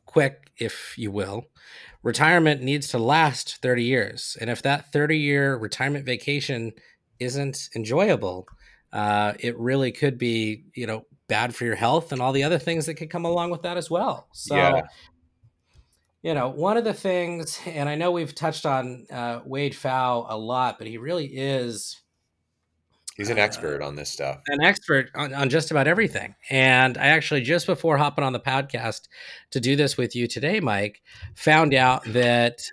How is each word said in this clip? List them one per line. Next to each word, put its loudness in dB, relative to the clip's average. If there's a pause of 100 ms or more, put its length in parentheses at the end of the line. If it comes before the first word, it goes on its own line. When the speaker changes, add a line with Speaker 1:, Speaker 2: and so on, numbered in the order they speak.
Speaker 1:
quick, 2
if -8
you -4
will. -4 (560)
Retirement 4
needs -2
to -2
last 2
thirty 2
years. -2
And -4
if -4
that -2
thirty-year 2
retirement -4
vacation -4 (480)
isn't -6
enjoyable, 0 (460)
uh, 2
it -6
really 0
could -2
be, -2 (100)
you -8
know, -6 (220)
bad 0
for -6
your 0
health 2
and -4
all 0
the 2
other 2
things -4
that -6
could -12
come -6
along -2
with -8
that -6
as -6
well. -2
So, -6
Speaker 2:
Yeah. 4 (1400)
Speaker 1:
you -2
know, 0
one 0
of 2
the 0
things, -2
and -4
I -2
know 0
we've -2
touched -4
on, -2
uh, -6
Wade -4
Pfau 0
a -6
lot, -2
but -14
he -12
really -4
is -4 (1120)
Speaker 2:
He's -4
an -2
Speaker 1:
uh, 4
Speaker 2:
expert -2
on -8
this -10
stuff. -6
Speaker 1:
an 0
expert 2
on, -6
on 0
just 0
about 2
everything. -2 (140)
And 6
I 2
actually, 4
just 0
before 2
hopping 2
on 0
the -4
podcast -4 (420)
to -2
do 2
this 2
with -2
you -2
today, -2
Mike, -2 (340)
found 6
out 4
that 2